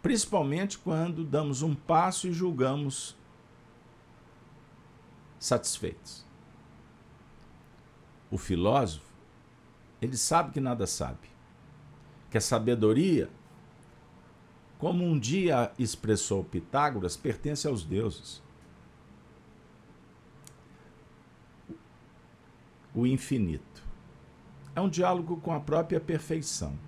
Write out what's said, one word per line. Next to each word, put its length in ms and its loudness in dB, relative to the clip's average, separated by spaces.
Principalmente 720 0
quando 480 -2
damos 380 0
um 120 0
passo 520 2
e 60 -2
julgamos 840 -2
satisfeitos. 880 -4
O 100 -4
filósofo, 760 0
ele 160 -6
sabe 360 2
que 80 -4
nada 260 -2
sabe, 420 -8
que 80 0
a 20 4
sabedoria, 880 4
como 260 0
um 140 4
dia 600 2
expressou 640 0
Pitágoras, 720 -2
pertence 520 -4
aos 160 -2
deuses. 580 -4
O 120 4
infinito. 760 0
É 60 -2
um 80 2
diálogo 480 0
com 160 -4
a 80 -2
própria 400 0
perfeição. 760 -4